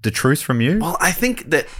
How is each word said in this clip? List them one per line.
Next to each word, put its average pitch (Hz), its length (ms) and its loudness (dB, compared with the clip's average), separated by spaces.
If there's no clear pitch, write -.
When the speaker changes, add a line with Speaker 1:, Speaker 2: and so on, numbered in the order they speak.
Speaker 1:
the 110 80 -2
truth 135 320 2
from 120 200 0
you? 151 180 2
Speaker 2:
Well, 170 200 -2
I 180 120 2
think 240 400 -4
that, 147 160 2